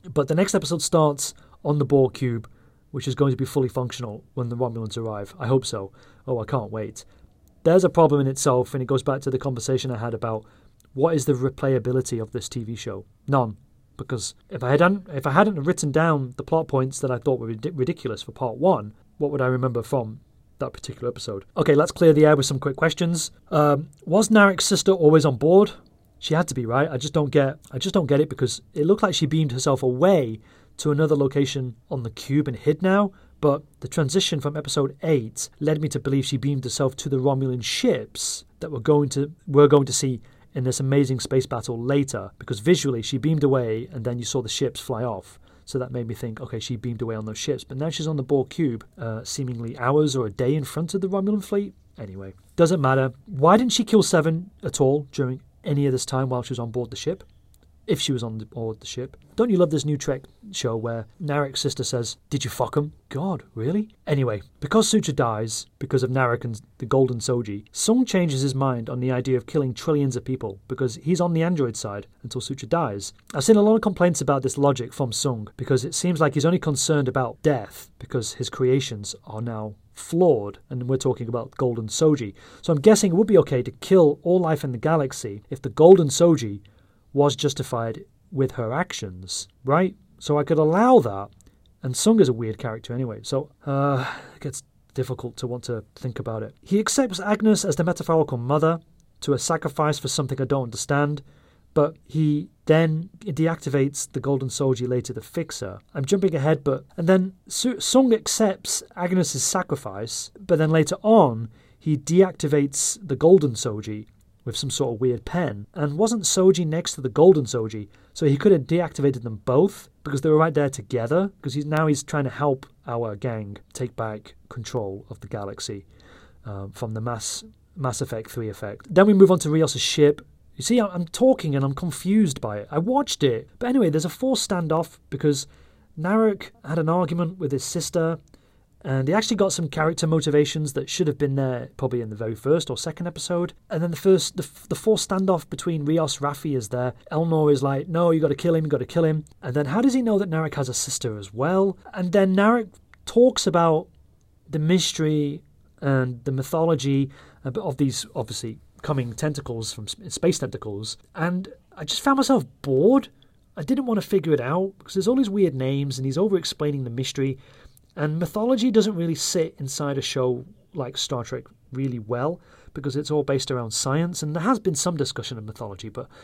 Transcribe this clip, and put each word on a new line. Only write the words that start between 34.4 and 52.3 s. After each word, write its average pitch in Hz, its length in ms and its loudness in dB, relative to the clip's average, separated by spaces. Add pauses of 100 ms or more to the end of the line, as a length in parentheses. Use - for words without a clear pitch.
episode 139 460 -2
eight 135 460 -2 (100)
led 151 220 0
me 151 80 -2
to 151 100 -4
believe 139 260 0
she 139 120 -2
beamed 135 260 -2
herself 131 320 -2
to - 140 -10
the 131 100 0
Romulan 131 440 0
ships - 800 -2 (160)
that 160 120 -10
we're 135 80 -6
going 147 300 4
to, 143 220 -2 (140)
we're 147 220 8
going 139 180 6
to 127 80 -4
see 131 260 -2 (360)
in 127 80 -4
this 123 160 -2
amazing 135 400 2
space 131 280 0
battle 117 340 -6
later, 127 560 -2
because 110 220 -8
visually 135 420 2
she 135 160 -6
beamed 147 260 0
away 123 480 0
and 117 140 -10
then 120 140 -4
you 120 40 -10
saw 127 160 -4
the 113 80 -6
ships - 320 -4
fly 117 240 -6
off. 107 360 -8 (260)
So 131 140 -8
that 127 120 -8
made 120 160 -6
me 117 60 -10
think, 113 280 -12
okay, 120 180 -10
she 120 160 -8
beamed 113 260 -8
away 113 140 -6
on 107 100 -8
those 107 140 -10
ships, - 240 -6
but 131 140 -14
now 151 120 -4
she's 160 160 -6
on 156 120 -4
the 135 60 -4
Borg 135 260 0
cube, 123 360 -4 (120)
uh, 113 260 -8
seemingly 120 560 -8
hours 135 360 2
or 120 120 0
a 98 40 -6
day 127 220 0
in 151 100 -2
front 160 300 -6
of 190 80 -2
the 190 80 -2
Romulan 196 340 -2
fleet. 202 300 -4 (240)
Anyway, 98 360 -14 (220)